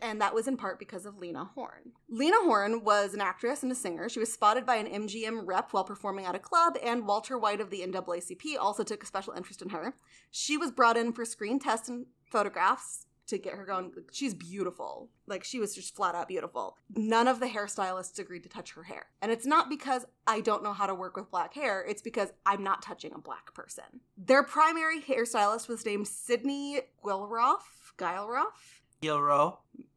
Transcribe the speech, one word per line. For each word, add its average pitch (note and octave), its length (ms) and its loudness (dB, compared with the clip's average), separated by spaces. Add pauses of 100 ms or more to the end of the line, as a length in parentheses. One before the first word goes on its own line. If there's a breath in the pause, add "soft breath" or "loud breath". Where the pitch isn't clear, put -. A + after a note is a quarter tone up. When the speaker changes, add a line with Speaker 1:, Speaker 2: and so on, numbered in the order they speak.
Speaker 1:
and G#3+ 180 -4
that G3+ 140 4
was A3+ 120 0
in C4+ 100 0
part F#3+ 220 -6
because G3 280 -12
of G3+ 120 -16
Lena E3+ 360 -8
Horne. - 380 -12 (160)
Lena C#4+ 340 4
Horne A3 420 4
was G3+ 300 4
an G3+ 60 -4
actress A#3 420 -2
and B3+ 100 -2
a B3+ 40 -6
singer. F3 320 -6
She A3+ 120 -4
was A3+ 120 0
spotted A3+ 340 4
by B3 100 4
an G#3+ 120 -2
M G#3 180 -4
G A3 180 -6
M A3 220 -4
rep F#3 260 0
while G3 120 2
performing G3 420 -6
at F3+ 80 -2
a G3 60 -6
club, E4+ 420 4
and A#3 240 0
Walter A3 320 0
White G#3 220 2
of F#3+ 100 -8
the F#3 140 -6
N F#3 80 -4
double F3+ 220 -4
A F3 60 -4
C - 140 -10
P D4+ 220 -6
also G#3 260 0
took G#3 220 -6
a - 20 -16
special - 280 -6
interest - 280 -12
in F#3+ 60 -10
her. G3 260 -6 (380 soft breath)
She - 240 -2
was D4 160 -4
brought A#3 240 6
in A#3 160 2
for A#3 120 -8
screen A3+ 360 -2
tests A3+ 280 -2
and B3 180 -10 (180)
photographs G3+ 800 0 (220)
to G3+ 100 -2
get - 160 -8
her G3 100 -12
going. F#3 280 -6 (180)
She's B3+ 240 -4
beautiful. F3 720 -8 (180)
Like, F#3 180 -8
she B3+ 160 -6
was G#3 140 -2
just - 200 -12
flat F3+ 200 0
out F3 140 -4
beautiful. C#3 480 -6 (140)
None A3+ 380 4
of A#3+ 120 2
the B3+ 60 0
hairstylists G3+ 720 -4
agreed F3 240 -10
to F#3 60 -20
touch - 240 -14
her D#3+ 100 -18
hair. - 240 -14 (160)
And G#3+ 80 0
it's A3+ 160 0
not D4+ 240 6
because C4 340 -2 (220)
I A3 140 4
don't G#3 220 2
know G#3 100 -4
how G3 140 0
to F#3+ 80 0
work F#3 220 -8
with G3 140 -10
black E3+ 240 -2
hair. G#3+ 340 0
It's G#3 140 -6
because G#3+ 300 -2 (120)
I'm G3+ 200 2
not F#3+ 180 0
touching - 320 -12
a - 40 -16
black - 360 -14
person. - 460 -16 (180)
Their B3+ 240 6
primary D#4+ 580 4
hairstylist A#3 680 2
was A3+ 180 -6
named G#3 220 -2
Sidney C#4 720 -2 (220)
Guilroff. A3+ 920 0
Guilroff? G#3+ 840 -4 (200)
Speaker 2:
Gilroy. D3 520 4 (440)